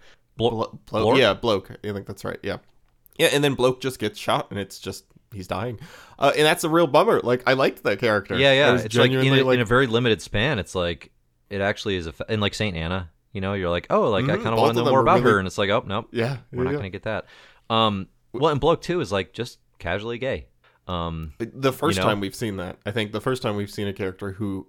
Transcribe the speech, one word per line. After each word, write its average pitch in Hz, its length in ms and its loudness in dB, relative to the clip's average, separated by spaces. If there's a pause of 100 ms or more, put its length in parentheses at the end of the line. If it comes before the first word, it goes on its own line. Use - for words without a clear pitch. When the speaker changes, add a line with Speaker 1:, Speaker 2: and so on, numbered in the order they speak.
(360)
Speaker 1:
Blo-, 117 140 2
Speaker 2:
Blo-, 113 360 -6
Blo-, 110 200 0
Speaker 1:
Blork? 127 120 6
Speaker 2:
yeah, 107 160 6
Bloke. 107 360 -2 (140)
I 104 80 -6
think 98 140 -8
that's - 180 -14
right, 95 180 -8
yeah. 95 140 -6 (600)
Yeah, 156 160 4
and 143 120 2
then 143 100 2
Bloke 127 260 2
just 131 200 -6
gets 107 180 -4
shot, 127 320 -2
and 104 80 -6
it's 98 220 -10
just, - 240 -12 (280)
he's 95 140 -12
dying. 107 320 -6 (400)
Uh, 139 180 2
and 147 80 4
that's 165 200 2
a 165 40 0
real 165 200 4
bummer. 160 340 4
Like, 123 240 0
I 131 60 4
liked 131 320 0
that 104 160 0
character. 104 360 0
Speaker 1:
Yeah, 135 180 4
yeah. 139 160 4
Speaker 2:
I - 20 4
was 113 140 0
Speaker 1:
It's 110 100 -2
like, 120 100 6
in 127 60 4
Speaker 2:
genuinely, 131 280 4
Speaker 1:
a, 135 40 4
Speaker 2:
like 127 100 4
Speaker 1:
in 123 60 2
a 120 60 2
very 123 200 4
limited 113 340 2
span, 117 380 -2
it's - 160 -6
like, 87 380 -4 (360)
it 101 120 -6
actually 101 340 -2
is 85 140 -4
a 78 40 -10
fa-, - 160 -10
and, 110 120 -2
like, 101 140 0
Saint 104 220 -4
Anna, 82 340 -6 (220)
you 101 80 -8
know, 95 140 -4
you're 92 160 -2
like, 87 180 -2
"Oh, 190 220 0
like, 104 140 0
I 139 40 -2
Speaker 2:
Mm-hmm. - 140 0
Speaker 1:
kinda 110 80 -2
Speaker 2:
Both 113 80 0
Speaker 1:
wanna 113 120 4
Speaker 2:
of 117 60 0
Speaker 1:
know 120 80 2
Speaker 2:
them 143 80 4
Speaker 1:
more 131 60 6
Speaker 2:
were 127 40 4
Speaker 1:
about 175 180 4
Speaker 2:
really 127 120 4
Speaker 1:
her," 101 60 4
and 95 80 -2
it's 90 100 -10
like, 101 140 0
"Oh, 113 160 0
nope. 107 260 -6
Speaker 2:
Yeah, 120 240 -2 (160)
Speaker 1:
We're 123 60 -10
Speaker 2:
yeah, 127 60 -2
Speaker 1:
not 127 80 -2
Speaker 2:
yeah. 147 40 -4
Speaker 1:
gonna 98 140 -8
get 95 140 -12
that." 107 200 -6 (460)
Um, 110 380 2 (260)
Speaker 2:
W- - 100 -6
Speaker 1:
well, 160 80 4
and 139 80 0
Bloke, 160 220 2
too, 175 180 -2
is, 113 100 -6
like, 98 220 -2
just - 260 -10 (200)
casually 104 400 -6
gay. 113 300 -6 (380)
Um, 85 520 -6
Speaker 2:
The 131 340 -2
first 127 240 -2
Speaker 1:
you 185 60 -2
know? 117 80 2
Speaker 2:
time 104 100 -2
we've 98 140 -6
seen 104 240 -6
that, 92 260 -10
I 104 60 -6
think 104 220 -4
the 104 100 -6
first 131 200 -2
time 104 140 -4
we've 101 140 -6
seen 101 180 -6
a 98 60 -4
character 95 380 -6
who 95 360 -8